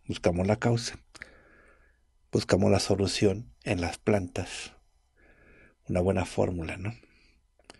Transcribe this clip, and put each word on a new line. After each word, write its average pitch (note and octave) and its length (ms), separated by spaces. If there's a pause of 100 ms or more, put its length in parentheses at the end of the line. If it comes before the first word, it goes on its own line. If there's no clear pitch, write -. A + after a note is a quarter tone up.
buscamos F2+ 400
la A2+ 100
causa, A#2+ 420 (1300)
buscamos G2+ 400
la F#2+ 80
solución G2 760 (100)
en G2 160
las E2+ 160
plantas, - 760 (1160)
una F#2 120
buena F#2 260
fórmula, F2 500
¿no? G2+ 180 (840)